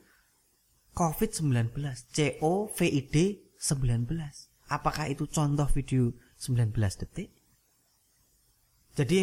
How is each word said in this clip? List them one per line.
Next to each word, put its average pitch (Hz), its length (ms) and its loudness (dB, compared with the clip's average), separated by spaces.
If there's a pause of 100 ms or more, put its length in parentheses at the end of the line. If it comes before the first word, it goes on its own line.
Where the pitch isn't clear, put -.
(920)
covid 175 400 -2
sembilan 120 400 0
belas. 139 400 -10
C - 320 0
O 185 240 0
V - 160 -6
I 143 240 2
D - 100 -2 (380)
sembilan 127 460 0 (100)
belas. 160 400 -8 (240)
Apakah 147 320 -2
itu 147 240 -4
contoh 147 400 2
video 131 400 2 (240)
sembilan 120 400 0
belas 104 240 0
detik? - 320 -10 (1600)
Jadi 147 280 0